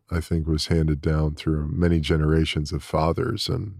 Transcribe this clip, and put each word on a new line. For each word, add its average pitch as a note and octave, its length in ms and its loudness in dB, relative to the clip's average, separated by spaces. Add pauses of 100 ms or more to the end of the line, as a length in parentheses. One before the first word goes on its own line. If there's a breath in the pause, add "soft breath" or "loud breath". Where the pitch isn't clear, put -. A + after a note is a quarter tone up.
(120)
I E2 80 0
think D#2+ 260 -2
was D#2 220 0
handed D#2 320 2
down D2+ 360 0
through D2+ 360 -2
many E2+ 300 2
generations D#2 720 2
of C#2+ 100 -6
fathers E2 640 -2
and - 320 -6